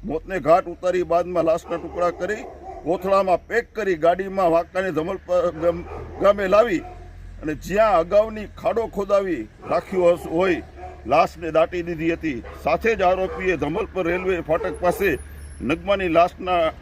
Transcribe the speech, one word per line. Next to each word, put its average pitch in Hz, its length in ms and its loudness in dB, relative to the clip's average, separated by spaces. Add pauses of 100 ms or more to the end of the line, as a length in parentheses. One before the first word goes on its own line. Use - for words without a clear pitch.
મોતને 170 360 -6
ઘાટ 160 240 4
ઉતારી 180 380 -2
બાદમાં 170 420 0
લાશના 165 320 0
ટુકડા 170 340 -2
કરી 180 260 -6 (480)
કોથળામાં 190 640 2
પેક 233 280 -4
કરી 196 200 0
ગાડીમાં 180 560 2
વાંકાનેર 180 400 0
ધમલપર 175 600 -2
ગામ, 170 340 -2 (360)
ગામે 202 280 4
લાવી 208 300 4 (640)
અને 156 120 -4
જ્યાં 190 440 2
અગાઉની 208 480 2
ખાડો 202 400 -2
ખોદાવી 196 600 0 (220)
રાખ્યો 175 340 0
હસ-, 170 260 4
હોય 165 320 0 (440)
લાશને 160 440 2
દાટી 170 320 2
દીધી 165 300 -2
હતી. 156 300 -4 (220)
સાથે 175 320 0
જ 190 60 0
આરોપીએ 185 540 0
ધમલપર 165 500 -4
રેલવે 180 340 0
ફાટક 165 400 -2
પાસે 180 380 2 (420)
નગમાની 180 480 0
લાશના 170 600 2 (120)